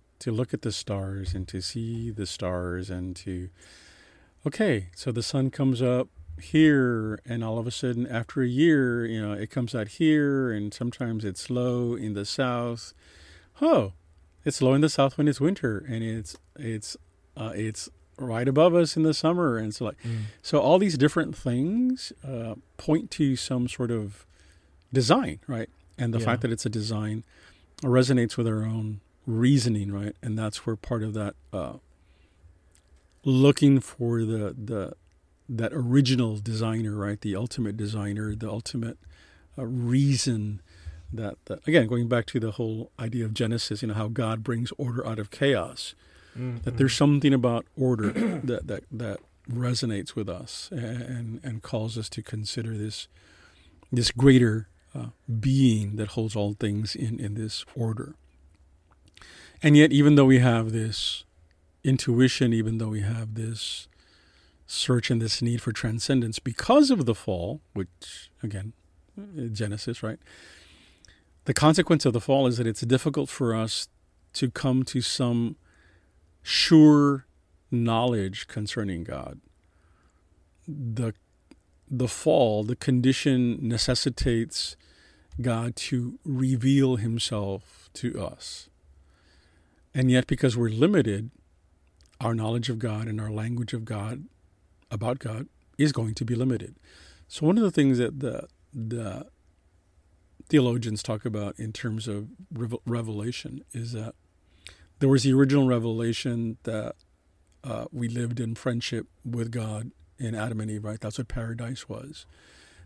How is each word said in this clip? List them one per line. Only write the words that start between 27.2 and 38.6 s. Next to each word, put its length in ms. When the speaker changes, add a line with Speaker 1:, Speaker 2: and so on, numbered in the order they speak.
Speaker 1:
resonates 540
with 100
our 180
own 360
reasoning, 640
right? 300
And 160
that's 260
where 120
part 260
of 120
that, 200
uh, 220
looking 560
for 440
the, 320
the, 360
that 240
original 640
designer, 560
right? 260
The 160
ultimate 400
designer, 580
the 160
ultimate, 480